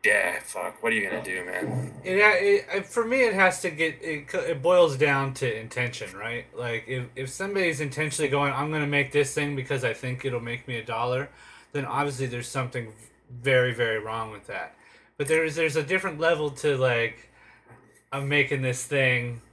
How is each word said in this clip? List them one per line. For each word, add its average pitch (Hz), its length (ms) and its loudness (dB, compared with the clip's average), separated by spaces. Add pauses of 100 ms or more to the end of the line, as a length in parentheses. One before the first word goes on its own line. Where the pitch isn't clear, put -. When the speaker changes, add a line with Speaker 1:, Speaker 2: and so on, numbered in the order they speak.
Speaker 1:
yeah, 95 380 2
fuck. 92 420 -8
What 117 80 2
are 113 60 2
you 98 120 0
gonna 90 140 -4
do, 92 220 -6
man? 92 480 -4 (100)
Speaker 2:
It, 185 140 0
it, 202 560 6
it, 196 120 -2
for 233 200 -2
me, 254 180 2
it 220 100 4
has 190 280 4
to 180 80 -2
get, 156 320 -2
it, 151 320 -8
it 165 280 -2
boils 170 360 6
down 139 380 4
to 113 260 -2
intention, 120 560 -6
right? 117 360 -8
Like, 117 360 -4
if, 127 160 -4 (100)
if 131 140 -8
somebody's 190 500 0
intentionally 147 500 -2
going, 143 220 2
"I'm 143 180 -2
gonna 151 160 -2
make 143 280 0
this 143 200 2
thing 143 220 -2
because 127 300 -2
I 113 80 0
think 127 320 -6
it'll 123 160 -2
make 120 260 -8
me 123 100 -6
a 110 60 -6
dollar," 123 460 -2 (420)
then 139 140 -4
obviously 135 400 -2
there's 120 240 -6
something 123 420 -4 (400)
very, 123 420 4
very 113 260 0
wrong 110 340 -6
with 98 140 -18
that. 92 280 -8 (420)
But 143 120 -4
there's, 160 260 2
there's 160 220 2
a 151 60 2
different 180 360 -2
level 160 320 2
to, 143 240 0
like, 120 540 0 (800)
"I'm 139 160 -2
making 139 340 2
this 127 240 -2
thing 123 540 2 (140)